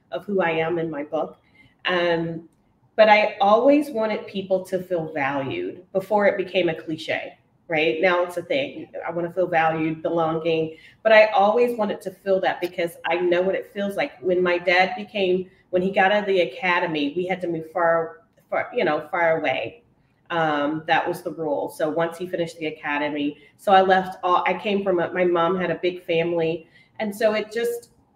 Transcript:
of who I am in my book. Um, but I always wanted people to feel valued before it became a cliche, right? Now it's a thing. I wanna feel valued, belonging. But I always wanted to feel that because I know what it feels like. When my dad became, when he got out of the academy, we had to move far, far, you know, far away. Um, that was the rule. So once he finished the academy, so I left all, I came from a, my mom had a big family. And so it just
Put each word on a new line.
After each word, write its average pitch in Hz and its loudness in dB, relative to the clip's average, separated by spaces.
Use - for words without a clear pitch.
of 180 -8
who 190 0
I 165 0
am 160 0
in 160 -4
my 147 -6
book. 160 -6
Um, 165 -2
but 214 6
I 214 4
always 240 6
wanted 214 -4
people 190 -2
to 180 -2
feel 160 -4
valued 139 -4
before 208 2
it 196 4
became 180 0
a 160 -4
cliche, - -6
right? 160 0
Now 180 4
it's 180 -8
a 165 -6
thing. 143 -4
I 170 -6
wanna 170 -4
feel 175 0
valued, 160 0
belonging. 160 -2
But 220 4
I 214 8
always 220 2
wanted 202 -4
to 190 -10
feel 190 -2
that 165 -2
because 175 -4
I 170 0
know 180 2
what 190 0
it - -8
feels 196 -4
like. 147 -4
When 180 2
my 175 2
dad 180 2
became, 185 -2
when 180 0
he 190 0
got 190 4
out 208 2
of 190 -6
the 190 2
academy, 165 -2
we 180 -4
had 185 -4
to 175 -6
move 160 -6
far, 165 0
far, - -2
you 233 0
know, 151 -2
far 165 2
away. 131 -4
Um, 156 -2
that 160 2
was 170 -4
the 170 -8
rule. 151 -4
So 160 -4
once 165 -2
he 180 -8
finished 170 -4
the 156 -6
academy, 147 -4
so - 0
I 190 8
left 185 2
all, 185 2
I 185 0
came 196 -2
from 185 0
a, 165 -2
my 180 0
mom 175 2
had 170 -2
a 160 -2
big 175 -4
family. 170 -2
And 214 -4
so 220 2
it 214 -4
just 240 -6